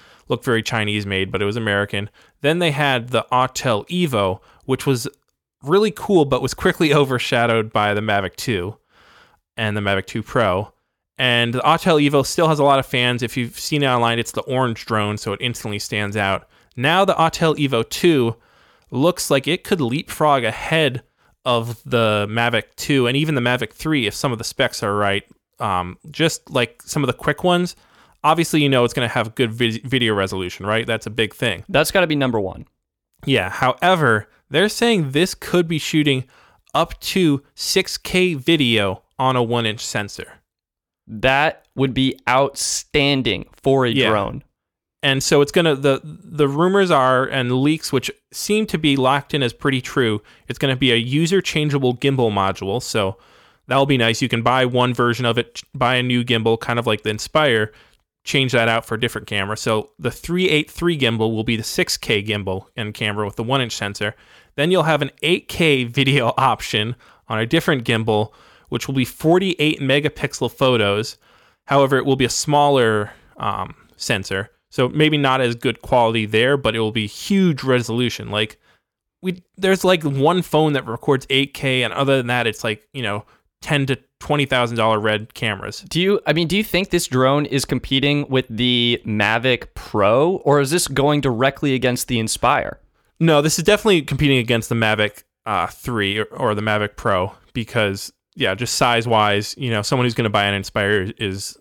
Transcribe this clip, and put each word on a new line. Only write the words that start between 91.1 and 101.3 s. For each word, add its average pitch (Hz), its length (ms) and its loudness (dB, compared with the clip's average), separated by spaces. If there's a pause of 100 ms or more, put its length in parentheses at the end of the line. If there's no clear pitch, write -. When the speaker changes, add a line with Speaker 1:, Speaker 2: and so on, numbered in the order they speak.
Speaker 2:
directly 135 540 0
against 123 320 -2
the 123 100 -2
Inspire? 120 640 -2 (400)
Speaker 1:
No, 160 240 4
this 156 160 0
is 165 60 -4
definitely 202 360 4
competing 139 380 2
against 117 300 0
the 123 60 -2
Mavic, 107 480 0 (220)
uh, 92 220 0
three 104 500 -4
or, 107 80 -2
or 110 300 -2
the 104 80 -4
Mavic 104 320 -2
Pro 95 360 -2 (220)
because, 107 580 -4 (240)
yeah, 101 200 -2
just 117 200 -6
size-wise, 110 800 2
you 131 140 -6
know, 107 140 0
someone 123 240 0
who's 117 80 -4
gonna 113 160 0
buy 104 140 2
an 101 100 0
Inspire 101 640 -2
is 98 420 -6